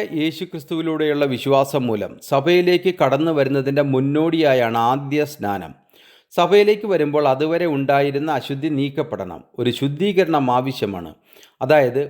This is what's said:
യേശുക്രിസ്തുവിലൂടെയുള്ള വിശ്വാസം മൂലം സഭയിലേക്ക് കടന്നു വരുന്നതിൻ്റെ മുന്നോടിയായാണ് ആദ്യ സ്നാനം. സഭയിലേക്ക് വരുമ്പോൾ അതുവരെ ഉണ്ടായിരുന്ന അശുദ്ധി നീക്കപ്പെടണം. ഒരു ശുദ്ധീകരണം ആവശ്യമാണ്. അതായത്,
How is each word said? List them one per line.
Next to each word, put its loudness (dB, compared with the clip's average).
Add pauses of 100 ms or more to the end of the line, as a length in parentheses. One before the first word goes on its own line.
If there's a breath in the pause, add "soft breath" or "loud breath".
(120)
യേശുക്രിസ്തുവിലൂടെയുള്ള -2
വിശ്വാസം 0
മൂലം -4 (100)
സഭയിലേക്ക് 2
കടന്നു 0
വരുന്നതിൻ്റെ 0
മുന്നോടിയായാണ് 2
ആദ്യ 0
സ്നാനം. -8 (640 soft breath)
സഭയിലേക്ക് 4
വരുമ്പോൾ 0
അതുവരെ 0
ഉണ്ടായിരുന്ന 0
അശുദ്ധി -6
നീക്കപ്പെടണം. -6 (160)
ഒരു 0
ശുദ്ധീകരണം 0
ആവശ്യമാണ്. -2 (480 soft breath)
അതായത്, 2